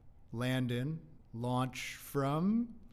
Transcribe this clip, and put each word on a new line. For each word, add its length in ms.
land 380
in, 280
launch 680
from 640